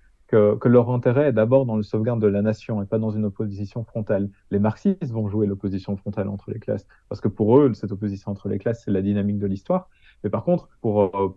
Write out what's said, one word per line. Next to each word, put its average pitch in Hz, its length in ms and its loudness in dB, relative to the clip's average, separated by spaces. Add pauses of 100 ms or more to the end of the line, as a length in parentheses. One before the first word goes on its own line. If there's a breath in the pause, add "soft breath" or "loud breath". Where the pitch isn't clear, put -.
(260)
que, 104 300 4
que - 120 0
leur 120 220 6
intérêt 127 380 2
est 135 40 0
d'abord 120 340 4
dans 110 100 -2
le 107 60 -2
sauvegarde 110 380 -2
de 107 60 2
la 101 160 2
nation 107 400 -2
et 95 40 -6
pas 113 120 -2
dans 110 120 -2
une 107 140 -2
opposition 104 600 -6
frontale. 101 440 -4 (220 soft breath)
Les 101 80 0
marxistes 135 520 0
vont 110 180 -4
jouer 104 180 0
l'opposition 98 500 -4
frontale 101 320 -6
entre 101 220 -10
les 107 80 -8
classes, 107 280 -6 (220 soft breath)
parce 101 120 -10
que - 80 -2
pour 110 300 4
eux, 135 160 4
cette 101 180 -8
opposition 101 400 -8
entre 101 160 -10
les 101 100 -4
classes, 113 260 -4
c'est 107 60 -8
la 95 120 0
dynamique 101 360 0
de 98 80 -4
l'histoire. 175 420 -4 (360 soft breath)
Mais 104 60 -2
par - 120 -4
contre, 175 260 -2 (120)
pour, 104 220 2
euh, 98 340 0